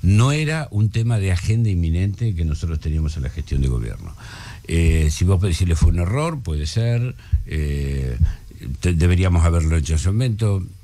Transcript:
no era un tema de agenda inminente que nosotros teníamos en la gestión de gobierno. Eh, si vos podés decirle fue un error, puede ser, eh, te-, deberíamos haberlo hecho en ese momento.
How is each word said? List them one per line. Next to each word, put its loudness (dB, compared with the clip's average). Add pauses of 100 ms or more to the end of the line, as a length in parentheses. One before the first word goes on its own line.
no 6
era -2
un 2
tema 0
de 2
agenda 2
inminente 0
que -2
nosotros -2
teníamos -2
en -4
la -4
gestión -4
de 2
gobierno. -6 (540)
Eh, 4
si 0
vos 4
podés 0
decirle 2
fue 4
un 2
error, -2
puede -4
ser, -2 (320)
eh, -4 (600)
te-, 2
deberíamos 4
haberlo 2
hecho 0
en 2
ese 0
momento. 0 (200)